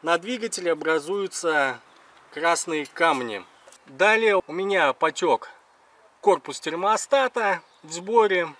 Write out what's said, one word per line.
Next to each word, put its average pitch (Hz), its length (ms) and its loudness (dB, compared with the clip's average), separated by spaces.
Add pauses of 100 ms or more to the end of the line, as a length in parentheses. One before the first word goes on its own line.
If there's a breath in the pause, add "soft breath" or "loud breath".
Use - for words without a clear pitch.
На 165 160 2
двигателе 196 560 -4
образуются 156 1040 -2 (520)
красные 160 540 -2
камни. 127 580 -2 (440)
Далее 202 600 2
у 151 60 -12
меня 180 400 0
потёк 160 560 0 (720)
корпус 156 380 0
термостата 202 1000 0 (220)
в 156 80 -18
сборе. 190 560 2 (120)